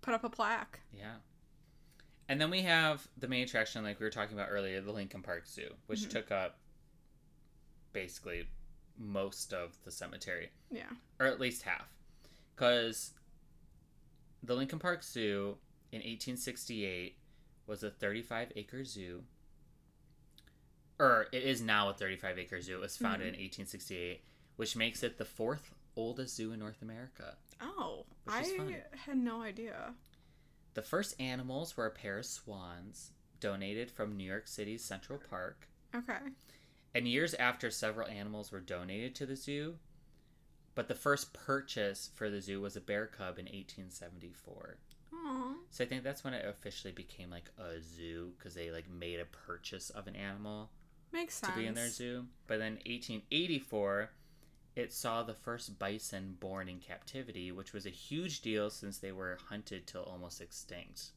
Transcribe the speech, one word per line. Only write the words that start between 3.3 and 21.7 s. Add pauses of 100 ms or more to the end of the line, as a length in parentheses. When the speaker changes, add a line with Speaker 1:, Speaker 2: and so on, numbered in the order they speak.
Speaker 2:
attraction,
like
we
were
talking
about
earlier,
the
Lincoln
Park
Zoo, (120)
which
Speaker 1:
Mm-hmm.
Speaker 2:
took
up (1300)
basically (520)
most
of
the
cemetery. (200)
Speaker 1:
Yeah. (280)
Speaker 2:
Or
at
least
half. (680)
'Cause (1300)
the
Lincoln
Park
Zoo (320)
in
eighteen
sixty-eight (480)
was
a
thirty-five
acre
zoo. (1700)
Or
it
is
now